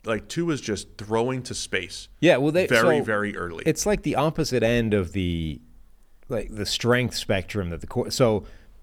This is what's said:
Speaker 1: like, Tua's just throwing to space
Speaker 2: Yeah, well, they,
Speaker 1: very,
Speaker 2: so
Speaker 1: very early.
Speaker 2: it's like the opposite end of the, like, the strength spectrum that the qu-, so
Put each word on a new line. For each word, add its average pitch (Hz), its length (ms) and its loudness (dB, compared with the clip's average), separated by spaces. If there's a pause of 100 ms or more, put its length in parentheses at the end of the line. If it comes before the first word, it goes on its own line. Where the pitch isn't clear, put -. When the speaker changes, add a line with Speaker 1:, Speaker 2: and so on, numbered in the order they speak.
Speaker 1:
like, 107 240 -4
Tua's 165 320 -2
just - 360 -6
throwing 117 460 -2
to - 120 -12
space - 520 -6 (140)
Speaker 2:
Yeah, 156 160 6
well, 143 160 2
they, 180 160 2
Speaker 1:
very, 147 300 6
Speaker 2:
so 139 60 0
Speaker 1:
very 104 320 -2
early. 85 300 -8
Speaker 2:
it's 156 180 0
like 208 200 0
the 151 100 0
opposite 143 480 0
end 113 320 2
of 92 160 0
the, 82 500 -2 (680)
like, 107 260 -6
the 104 120 -4
strength 120 500 0
spectrum 95 540 -2
that 82 100 -8
the 85 80 -12
qu-, - 220 -4
so 110 340 2 (380)